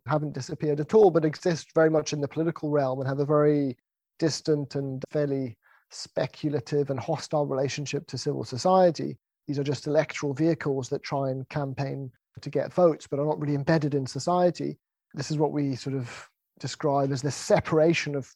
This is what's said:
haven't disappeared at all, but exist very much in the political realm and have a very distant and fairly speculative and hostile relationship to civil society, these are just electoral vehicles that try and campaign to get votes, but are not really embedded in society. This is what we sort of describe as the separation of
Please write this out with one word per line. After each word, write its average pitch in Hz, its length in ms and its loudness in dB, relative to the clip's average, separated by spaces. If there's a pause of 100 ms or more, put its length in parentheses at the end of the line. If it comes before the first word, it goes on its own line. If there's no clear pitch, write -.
haven't 147 280 0
disappeared 147 460 -2
at 151 140 -2
all, 214 180 8
but 156 140 4
exist 156 480 -2
very 160 160 6
much 151 240 0
in 147 80 -4
the 143 60 0
political 160 420 -4
realm 135 300 0
and 131 80 -4
have 139 120 -2
a 147 60 0
very 147 520 4 (400)
distant 147 580 0
and 135 360 -6
fairly 139 440 -2 (360)
speculative - 1000 -4
and 135 100 -4
hostile 147 460 -2
relationship 139 640 -4
to 131 100 -8
civil 135 260 -4
society, 151 720 2 (300)
these 143 120 -2
are 143 40 -2
just 139 240 -4
electoral 147 460 0
vehicles 143 560 -2
that - 140 -6
try 139 260 -2
and 131 200 -6
campaign 139 640 -6 (300)
to - 80 -12
get 135 240 -2
votes, 170 340 4
but 139 120 -4
are 147 60 0
not 151 140 -2
really 147 160 -2
embedded 147 400 2
in 135 100 -2
society. 165 720 0 (360)
This 139 180 -8
is 151 60 -2
what 147 140 0
we 143 240 -2
sort 135 200 -6
of 120 340 -10 (300)
describe 139 520 -2
as 135 100 -4
the 143 100 -2
separation 156 840 2
of 135 200 -8